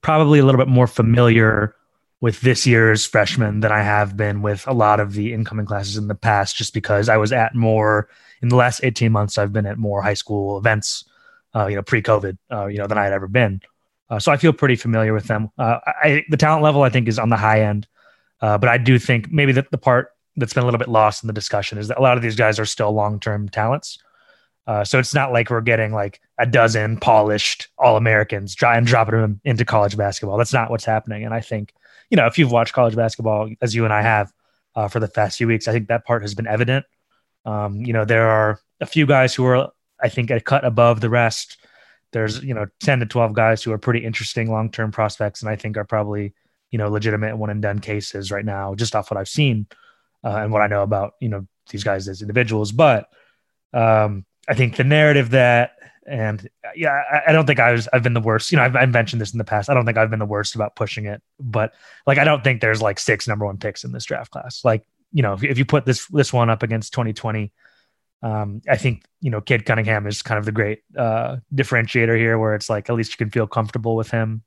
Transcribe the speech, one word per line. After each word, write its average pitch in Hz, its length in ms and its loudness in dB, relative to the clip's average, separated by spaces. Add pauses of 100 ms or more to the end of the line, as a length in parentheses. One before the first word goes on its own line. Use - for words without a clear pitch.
probably 156 380 6
a 135 40 8
little 131 160 6
bit 131 80 2
more 123 180 6
familiar 113 880 4 (460)
with 117 220 -2
this 127 260 2
year's 113 380 4
freshmen 107 560 0
than 107 100 2
I 107 120 2
have 104 340 0
been 104 240 -4
with 104 260 -4
a 135 60 -2
lot 107 260 4
of 101 140 -4
the 104 180 -4
incoming 110 340 -6
classes 98 300 -6
in 104 140 -6
the 104 60 -4
past, 101 420 0
just - 160 -6
because 107 340 0
I 110 80 4
was 107 160 2
at 117 240 0
more, 107 540 2 (320)
in 123 80 0
the 123 80 4
last 123 260 2
eighteen 117 300 2
months, 104 240 0
I've 104 160 -2
been 104 120 0
at 98 120 -6
more 104 240 -2
high 101 120 0
school 101 440 -4
events, 107 480 -2 (500)
uh, 104 120 0
you 101 100 -4
know, 98 60 -6
pre-covid, 101 540 -2 (140)
uh, 104 140 -6
you 104 140 -6
know, 101 80 -6
than 104 100 -2
I 101 80 2
had 98 80 0
ever 98 160 -4
been. 101 320 0 (480)
Uh, 110 100 -4
so 131 100 0
I 143 60 4
feel 156 160 4
pretty 135 240 2
familiar 110 380 0
with 104 140 -2
them. 107 300 -2
Uh, 117 280 0
I, - 60 -2 (120)
I, 151 260 4
the 151 60 2
talent 156 280 4
level, 143 180 4
I 131 80 6
think, 117 180 0
is 113 100 -2
on 117 120 0
the 113 80 4
high 107 240 4
end. 104 260 -2 (540)
Uh, 104 160 2
but 117 100 2
I 120 100 4
do 123 220 4
think 117 320 -2
maybe 143 220 2
the, 135 180 2
the 143 60 -4
part 127 320 2 (260)
that's 120 180 -4
been 127 100 0
a - 20 0
little 120 140 0
bit 123 100 -4
lost 107 340 2
in 113 40 -6
the 110 60 -6
discussion 104 440 -6
is 104 100 -8
that 117 100 -6
a 127 40 0
lot 123 160 4
of 117 60 -4
these 110 120 -2
guys 107 240 2
are 110 60 -2
still 107 260 -2
long-term 104 560 -2
talents. 113 520 -4 (680)
Uh, 104 160 -2
so 104 160 0
it's 127 160 0
not 135 200 0
like 117 160 0
we're 117 100 0
getting, 110 320 0
like, 104 300 -6 (160)
a 120 80 0
dozen 113 500 2
polished 107 720 2 (100)
All-Americans 107 800 2
dro-, 120 160 2
and 117 160 2
dropping 113 320 2
them 107 240 -2
into 117 220 0
college 101 320 0
basketball. 101 400 -4
That's 117 160 -2
not 117 180 0
what's 113 140 -4
happening. 110 400 -4
And 110 80 -8
I 113 80 -6
think, 107 320 -10 (360)
you 139 60 2
know, 120 120 4
if 120 120 0
you've 135 120 4
watched 117 220 2
college 117 220 2
basketball, 110 540 -2 (120)
as 117 140 -4
you 117 80 0
and 110 100 0
I 107 80 2
have, 107 300 0 (420)
uh, 107 140 -4
for 110 140 -4
the 104 80 -4
past 104 280 -2
few 117 100 -2
weeks, 113 200 0
I 110 60 -2
think 113 160 -4
that 117 160 -2
part 117 160 -2
has 104 120 -10
been 113 140 -8
evident. 123 380 -2 (580)
Um, 104 380 -6
you 120 100 -6
know, 110 140 0
there 113 240 4
are 107 320 2 (180)
a - 60 -6
few 156 200 2
guys 131 300 4
who 127 100 0
are, 127 240 2 (320)
I 127 60 0
think, 120 240 -2
a 117 80 0
cut 135 240 0
above 117 380 4
the 117 80 0
rest. 117 480 -2 (560)
There's, 110 280 -4
you 135 120 -6
know, 107 120 -4 (140)
ten 131 220 0
to 117 40 -2
twelve 113 280 0
guys 113 280 2
who 113 120 -4
are 107 40 -4
pretty 117 280 -2
interesting 113 440 -6
long-term 110 440 -4
prospects, 104 480 -4
and 107 80 -8
I 107 80 -6
think 107 180 -8
are 107 80 -6
probably, 104 500 -4 (380)
you 120 60 -4
know, 104 120 -2
legitimate 107 460 -2
one-and-done 104 440 -4
cases 101 520 -8
right 101 140 -6
now, 98 300 -8
just 110 200 -6
off 104 160 -4
what 104 60 -4
I've 98 100 -8
seen, 123 400 0 (560)
uh, 104 140 -4
and 107 160 -4
what 104 80 2
I 104 60 4
know 101 160 0
about, 101 360 -4
you 123 80 -6
know, 98 180 -6 (240)
these 101 140 -10
guys 98 240 -4
as 95 140 -12
individuals. 107 500 -2
But, 123 380 4 (640)
um, 107 520 2 (200)
I 143 100 -2
think 120 200 0
the - 80 0
narrative 143 460 4
that, 120 480 4 (280)
and, 107 440 -6 (260)
yeah, 156 160 -2
I, 143 380 -2
I - 20 6
don't 156 140 4
think 131 160 2
I 120 100 6
was, 117 220 0
I've 123 100 2
been 120 100 0
the 117 60 0
worst. 110 320 0
You 170 60 4
know, 127 60 6
I've, 123 120 2
I've 127 160 4
mentioned 117 300 0
this 104 100 -8
in 113 60 -8
the 107 80 -4
past. 107 240 -4
I 143 40 2
don't 123 120 2
think 113 120 -2
I've 110 120 2
been 107 100 -4
the 107 60 -4
worst 104 280 -6
about 107 220 -6
pushing 107 300 -8
it, 101 160 -10 (180)
but, 110 340 -4 (320)
like, 139 120 2
I 143 80 4
don't 147 180 2
think 123 160 2
there's, 110 220 0
like, 104 180 -2
six - 260 -2
number 104 200 -4
one 101 120 -6
picks - 280 -10
in 123 80 -10
this 120 100 -12
draft 123 280 -10
class. - 340 -12
Like, 110 200 0 (280)
you 156 80 0
know, 104 100 0
if, 98 140 -6
if 135 120 -2
you 135 60 2
put 139 220 0
this, 127 220 -2
this - 260 -10
one 117 160 0
up 110 120 -2
against 113 300 -6
twenty 113 220 -4
twenty, 107 400 -8 (680)
um, 107 460 -6
I 139 80 0
think, 120 300 -4 (160)
you 139 100 -4
know, 107 80 -4
Cade 117 260 -4
Cunningham 110 420 -2
is 104 140 -8
kind 110 160 -4
of 104 60 -4
the 110 80 -4
great, 107 300 -4 (160)
uh, 120 400 -4 (180)
differentiator 117 640 0
here, 113 200 2
where 110 180 0
it's - 140 -10
like, 104 200 -6
at 120 60 -2
least 113 160 -4
you - 60 -14
can 110 120 -4
feel 110 180 -2
comfortable 113 480 -4
with 110 160 -4
him. 110 360 -4